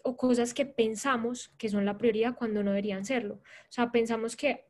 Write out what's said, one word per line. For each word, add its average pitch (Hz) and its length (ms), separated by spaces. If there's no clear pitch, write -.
o 254 120
cosas 240 380
que 285 100
pensamos 240 960
que 226 100
son 202 160
la 202 140
prioridad 233 380
cuando 214 260
no 202 80
deberían 196 340
serlo. 220 300
O - 380
sea, 240 180
pensamos 226 460
que - 340